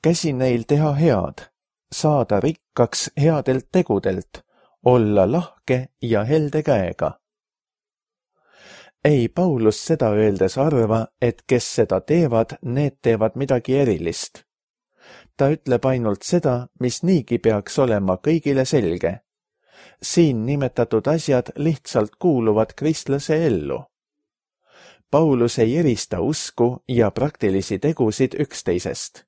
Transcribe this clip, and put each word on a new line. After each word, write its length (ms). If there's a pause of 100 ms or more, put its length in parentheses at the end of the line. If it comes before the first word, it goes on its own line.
„Käsi 300
neil 300
teha 320
head, 560 (420)
saada 480
rikkaks 720 (100)
headelt 520
tegudelt, 720 (400)
olla 480
lahke 560 (140)
ja 220
helde 380
käega.“ 560 (1900)
Ei 240
Paulus 580
seda 240
öeldes 480
arva, 480 (140)
et 260
kes 280
seda 260
teevad, 600
need 400
teevad 320
midagi 420
erilist. 680 (920)
Ta 140
ütleb 340
ainult 380
seda, 460 (120)
mis 220
niigi 360
peaks 400
olema 380
kõigile 480
selge. 560 (840)
Siin 440
nimetatud 600
asjad 500
lihtsalt 640
kuuluvad 580
kristlase 680
ellu. 320 (1300)
Paulus 480
ei 200
erista 420
usku 680
ja 220
praktilisi 680
tegusid 600
üksteisest. 880